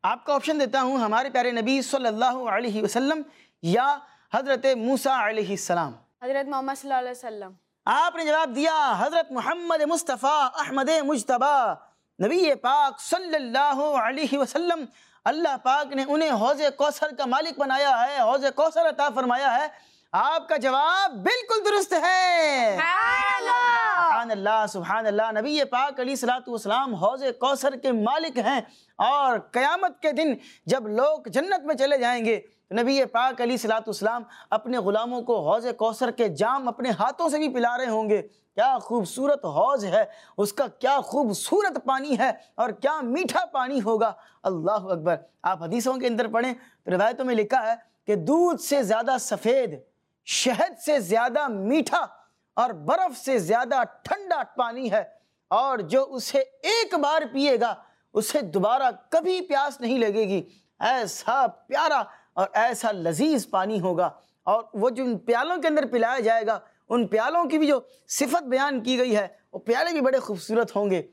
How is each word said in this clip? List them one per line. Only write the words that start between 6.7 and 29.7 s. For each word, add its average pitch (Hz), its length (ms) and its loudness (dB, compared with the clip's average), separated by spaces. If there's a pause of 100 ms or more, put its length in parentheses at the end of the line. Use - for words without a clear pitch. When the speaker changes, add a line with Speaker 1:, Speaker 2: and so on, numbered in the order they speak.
Speaker 2:
صلی 277 120 -14
اللہ 262 100 0
علیہ 247 120 -6
وسلم۔ 220 400 -14 (360)
Speaker 1:
آپ 320 280 2
نے 330 100 -4
جواب 302 300 2
دیا 294 440 2
حضرت 320 320 0
محمد 320 580 -2
مصطفیٰ 277 520 0 (180)
احمد 269 300 -2 (140)
مجتبیٰ، 262 680 2 (460)
نبی 302 420 2
پاک 269 400 2
صلی 349 340 -4
اللہ 269 460 0 (200)
علیہ 269 360 -2
وسلم۔ 320 480 -2 (400)
اللہ 285 380 0
پاک 277 300 0
نے 269 140 -2
انہیں 302 240 2 (100)
حوض 277 200 2 (160)
کوثر 294 400 -2
کا 277 80 -2
مالک 294 340 -2
بنایا 269 400 2
ہے، 269 200 0
حوض 254 260 2 (100)
کوثر 320 340 2
عطا 285 260 0
فرمایا 254 400 0
ہے۔ 285 120 0 (460)
آپ 294 360 0
کا 311 80 2
جواب 302 540 2 (120)
بالکل 453 420 0
درست 403 280 2
ہے۔ 320 840 2
Speaker 3:
سبحان 403 600 0
اللہ۔ 480 240 0 (380)
Speaker 1:
سبحان 277 340 2
اللہ، 214 380 0
سبحان 196 360 -4
اللہ۔ 214 260 0
نبی 277 400 0
پاک 262 280 -2
علیہ 254 140 -4
الصلوۃ 247 340 -2
والسلام 233 480 -2
حوض 233 280 0 (160)
کوثر 269 420 0
کے 262 100 0
مالک 254 460 0
ہیں، 247 220 0 (400)
اور 254 380 2 (140)
قیامت 311 500 0